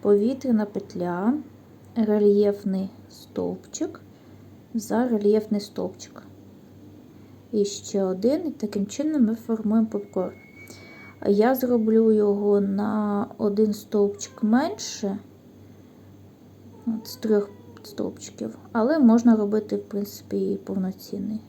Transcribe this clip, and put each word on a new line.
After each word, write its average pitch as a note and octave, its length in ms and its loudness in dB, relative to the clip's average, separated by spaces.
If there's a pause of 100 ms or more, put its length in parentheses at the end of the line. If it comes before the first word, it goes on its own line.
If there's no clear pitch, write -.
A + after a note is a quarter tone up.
Повітряна A3 640 2
петля, F#3 680 -4 (640)
рельєфний G3+ 920 2 (200)
стовпчик, - 880 -8 (760)
за A#3 340 -2
рельєфний G#3 520 2
стовпчик. - 640 -10 (1300)
І G#3 120 2
ще - 400 -4
один, A3+ 420 0
і C#4+ 40 -4
таким G3+ 360 -6
чином D4 380 0
ми A3 100 0
формуємо A3 520 0
попкорн. G3+ 480 -6 (920)
Я G#3+ 280 4
зроблю A3+ 580 4
його G3+ 480 4
на G#3 680 -2 (120)
один G#3+ 360 2
стовпчик - 680 -2
менше, A3+ 760 -2 (1700)
от, A3 200 -6
з - 100 -14
трьох G#3 340 0 (320)
стовпчиків, - 760 -10 (140)
але B3 260 0
можна A#3 380 6
робити, G#3 400 -2
в G3+ 60 -6
принципі, G3+ 680 -6
і G3 40 -2
повноцінний. G3 920 -6